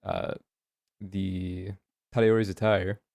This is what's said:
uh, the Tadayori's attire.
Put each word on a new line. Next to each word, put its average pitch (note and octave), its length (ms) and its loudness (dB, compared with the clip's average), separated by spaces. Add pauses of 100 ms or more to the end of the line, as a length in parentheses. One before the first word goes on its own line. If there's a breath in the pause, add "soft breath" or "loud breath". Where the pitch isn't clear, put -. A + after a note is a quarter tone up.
uh, G1+ 300 -4 (680)
the F#2 680 -6 (420)
Tadayori's A2+ 360 4
attire. G2+ 520 0 (140)